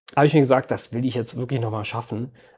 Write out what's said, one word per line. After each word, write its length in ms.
Hab 100
ich 80
mir 80
gesagt, 280
das 240
will 120
ich 100
jetzt 220
wirklich 240
noch 100
mal 140
schaffen. 480